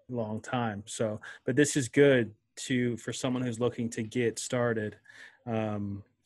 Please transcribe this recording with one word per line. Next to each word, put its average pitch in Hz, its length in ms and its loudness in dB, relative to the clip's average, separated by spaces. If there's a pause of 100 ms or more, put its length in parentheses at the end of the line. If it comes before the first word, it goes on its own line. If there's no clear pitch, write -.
(120)
a - 20 -8
long 110 280 -4
time. 110 440 -4
So, 110 340 -4 (260)
but 131 100 0
this 147 200 6
is 131 120 0
good 131 440 6 (260)
to, 123 400 0
for 120 160 -8
someone 127 300 -2
who's 117 160 -4
looking 120 320 0
to 120 120 -6
get 113 360 0
started, 113 580 -2 (480)
um, 104 580 -4 (220)